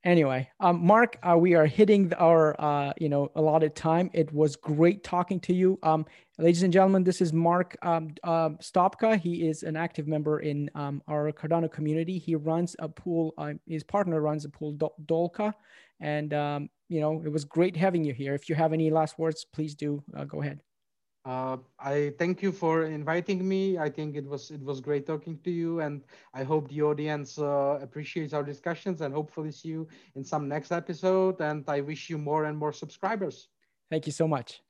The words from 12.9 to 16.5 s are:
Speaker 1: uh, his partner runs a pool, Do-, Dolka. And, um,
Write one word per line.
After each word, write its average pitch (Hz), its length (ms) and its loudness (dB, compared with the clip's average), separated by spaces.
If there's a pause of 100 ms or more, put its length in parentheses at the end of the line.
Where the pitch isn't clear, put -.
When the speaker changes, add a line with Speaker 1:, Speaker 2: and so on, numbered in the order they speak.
Speaker 1:
uh, 147 160 -8 (120)
his 156 180 -8
partner 180 380 0
runs 151 240 -2
a 147 40 -12
pool, 151 240 -10
Do-, 151 200 -4 (120)
Dolka. 170 480 0 (460)
And, 151 340 -4
um, 147 360 -4 (200)